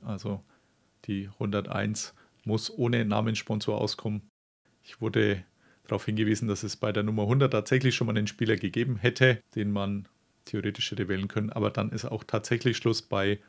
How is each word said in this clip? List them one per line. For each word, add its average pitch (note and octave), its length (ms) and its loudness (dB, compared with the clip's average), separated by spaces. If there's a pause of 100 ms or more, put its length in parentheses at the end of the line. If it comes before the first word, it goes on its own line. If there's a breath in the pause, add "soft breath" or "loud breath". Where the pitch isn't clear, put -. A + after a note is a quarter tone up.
Also G2+ 360 -6 (640 soft breath)
die G2 240 -4 (100)
hunderteins G#2 760 -2 (300 soft breath)
muss A2 260 -2
ohne A#2+ 340 0
Namenssponsor G#2+ 760 -2
auskommen. G#2+ 440 -4 (600)
Ich - 200 -18
wurde G#2 420 2 (420 soft breath)
darauf G2+ 200 -2
hingewiesen, G#2+ 420 2
dass G2+ 140 -2
es G2+ 140 -6
bei G#2+ 160 -2
der G#2 100 0
Nummer G#2+ 240 0
hundert C3 260 4
tatsächlich B2+ 420 2
schon A#2+ 120 0
mal G#2+ 100 0
einen G#2 100 0
Spieler A2 300 2
gegeben A#2 400 0
hätte, B2 460 4 (120)
den G#2 160 0
man G2+ 380 -2 (380)
theoretisch - 440 -4
hätte G2+ 180 -4
wählen G2 200 -2
können. G#2+ 220 -2
Aber G#2 200 0
dann G#2+ 200 -2
ist A2+ 160 -6
auch A2 180 -6
tatsächlich A2+ 540 0
Schluss. A2+ 240 0
Bei G2+ 360 2 (100)